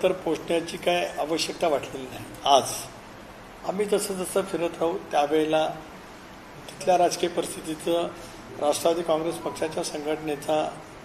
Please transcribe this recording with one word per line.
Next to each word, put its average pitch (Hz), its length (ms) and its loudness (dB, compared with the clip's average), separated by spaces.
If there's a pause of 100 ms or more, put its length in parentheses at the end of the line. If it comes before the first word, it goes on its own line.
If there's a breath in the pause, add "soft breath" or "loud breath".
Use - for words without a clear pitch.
तर 185 100 6
पोचण्याची 170 640 -2
काय 175 420 2
आवश्यकता 151 500 0
वाटलेली 135 440 -2
नाही. - 440 4
आज 123 60 10 (1040)
आम्ही 190 180 0
जसं 202 280 2
जसं 185 280 0
फिरत 170 280 0 (100)
राहू 165 180 2 (120)
त्यावेळेला 156 640 4 (960)
तिथल्या 180 280 4
राजकीय 170 300 4
परिस्थितीचं, 170 800 -2 (520 loud breath)
राष्ट्रवादी 165 420 4
काँग्रेस 160 320 2
पक्षाच्या 165 480 -4
संघटनेचा 151 880 -2 (340)